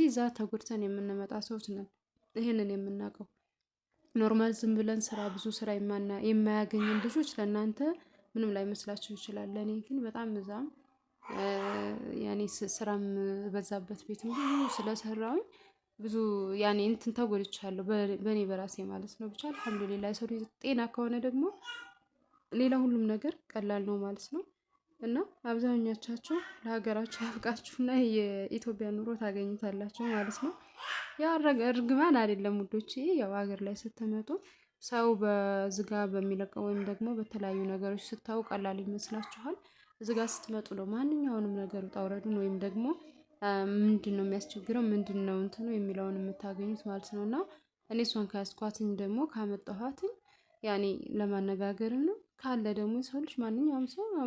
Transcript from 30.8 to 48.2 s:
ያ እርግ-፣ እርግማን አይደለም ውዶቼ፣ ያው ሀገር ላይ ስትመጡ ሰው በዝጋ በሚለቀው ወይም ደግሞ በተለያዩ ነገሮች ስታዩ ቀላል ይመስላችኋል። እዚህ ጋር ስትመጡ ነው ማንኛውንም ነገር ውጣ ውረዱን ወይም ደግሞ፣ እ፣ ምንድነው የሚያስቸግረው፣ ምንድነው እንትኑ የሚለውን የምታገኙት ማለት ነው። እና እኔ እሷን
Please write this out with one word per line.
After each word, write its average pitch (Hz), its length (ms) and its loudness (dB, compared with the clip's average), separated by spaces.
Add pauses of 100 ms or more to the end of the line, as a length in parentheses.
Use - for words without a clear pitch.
ያ 311 160 4
እርግ-፣ 285 300 4
እርግማን 262 520 6
አይደለም 208 400 4
ውዶቼ፣ 208 360 -2 (220)
ያው 208 180 2
ሀገር 202 280 -2
ላይ 202 140 -2
ስትመጡ 220 540 -4 (540)
ሰው 233 320 2
በዝጋ 196 760 2 (160)
በሚለቀው 196 560 0
ወይም 202 200 0
ደግሞ 202 300 -2
በተለያዩ 202 520 -2
ነገሮች 196 380 -2
ስታዩ 220 400 -4
ቀላል 196 360 -2
ይመስላችኋል። 214 800 -6 (440)
እዚህ 220 140 0
ጋር 226 120 2
ስትመጡ 220 480 -6
ነው 190 120 -4
ማንኛውንም 240 680 0
ነገር 196 280 -4
ውጣ 190 180 -8
ውረዱን 196 360 -2
ወይም 196 220 2
ደግሞ፣ 202 260 -2 (560)
እ፣ 202 100 2 (200)
ምንድነው 208 540 4
የሚያስቸግረው፣ 202 580 -2
ምንድነው 196 540 2
እንትኑ 196 320 -4
የሚለውን 196 480 -2
የምታገኙት 196 680 -4
ማለት 196 260 -6
ነው። 208 140 -4
እና 220 120 0 (540)
እኔ 226 120 0
እሷን 220 260 0